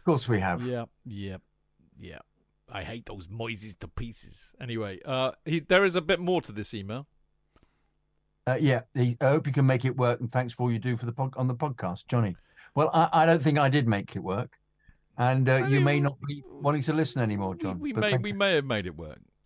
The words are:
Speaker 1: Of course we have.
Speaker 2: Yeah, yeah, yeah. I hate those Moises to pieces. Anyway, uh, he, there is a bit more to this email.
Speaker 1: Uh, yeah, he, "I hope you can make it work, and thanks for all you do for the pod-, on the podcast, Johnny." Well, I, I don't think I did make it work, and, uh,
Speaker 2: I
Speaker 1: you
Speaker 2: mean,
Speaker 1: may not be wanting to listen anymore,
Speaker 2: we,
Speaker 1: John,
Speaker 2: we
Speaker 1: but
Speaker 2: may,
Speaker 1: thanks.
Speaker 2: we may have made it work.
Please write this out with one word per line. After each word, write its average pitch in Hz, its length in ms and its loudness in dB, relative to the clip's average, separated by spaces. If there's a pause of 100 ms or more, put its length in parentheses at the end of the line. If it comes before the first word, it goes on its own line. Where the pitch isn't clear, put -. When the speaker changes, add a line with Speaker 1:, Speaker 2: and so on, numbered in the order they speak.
Speaker 1:
Of - 40 -20
course 143 240 2
we 110 120 2
have. 92 240 -2
Speaker 2:
Yeah, 120 200 -4 (200)
yeah, 98 340 -10 (580)
yeah. 87 220 -18 (520)
I 95 140 -8
hate 117 220 -12
those 98 220 -14
Moises 110 520 -10
to 87 80 -14
pieces. - 720 -12
Anyway, 110 440 -6
uh, 131 280 -2 (120)
he, 160 160 -2
there 185 240 2
is 180 120 0
a 180 60 2
bit 170 180 0
more 175 220 0
to - 100 -14
this 104 220 -8
email. 110 320 -10 (1400)
Speaker 1:
Uh, 131 140 2
yeah, 127 220 4 (120)
he, 123 260 2
"I 135 100 4
hope 151 160 2
you 139 60 -2
can 139 140 4
make 131 180 4
it 131 120 0
work, 123 240 2
and 117 100 -6
thanks 127 220 0
for 123 120 -4
all 123 80 0
you 117 60 0
do 120 180 -2
for 117 100 -8
the 117 60 -6
pod-, 131 240 -4
on 127 120 0
the 127 60 -2
podcast, 120 540 -6
Johnny." 110 280 2 (380)
Well, 147 180 4
I, 165 200 4
I 160 140 6
don't 165 160 6
think 147 160 4
I 143 100 4
did 135 200 4
make 101 260 0
it 101 80 -4
work, 92 360 -4 (600)
and, 131 300 4
uh, 131 60 6
Speaker 2:
I 131 40 4 (100)
Speaker 1:
you 139 80 4
Speaker 2:
mean, 139 80 6
Speaker 1:
may 143 160 4
not 143 180 0 (100)
be 143 180 -8
wanting 147 380 -2
to 156 80 0
listen 151 300 0
anymore, 101 300 -2
Speaker 2:
we, 87 60 -10
Speaker 1:
John, 95 220 -6
Speaker 2:
we 285 120 -6
Speaker 1:
but 220 80 -2
Speaker 2:
may, 214 120 2
Speaker 1:
thanks. 127 100 0
Speaker 2:
we 208 100 -4
may 196 220 2
have 143 100 2
made 107 220 -4
it 82 100 -8
work. 78 220 -12 (280)